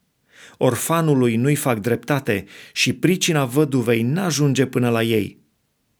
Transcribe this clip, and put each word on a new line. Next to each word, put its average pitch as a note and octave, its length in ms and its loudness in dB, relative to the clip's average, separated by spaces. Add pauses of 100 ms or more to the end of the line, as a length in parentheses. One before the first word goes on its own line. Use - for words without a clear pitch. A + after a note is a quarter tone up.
(580)
Orfanului C3+ 800 2
nu-i C3+ 200 0
fac B2+ 240 0
dreptate A#2 680 -2 (280)
și - 200 -2
pricina D#3 520 0
văduvei B2 560 0
n-ajunge C#3 640 0
până B2 240 0
la A2+ 140 0
ei. A2 400 -2 (560)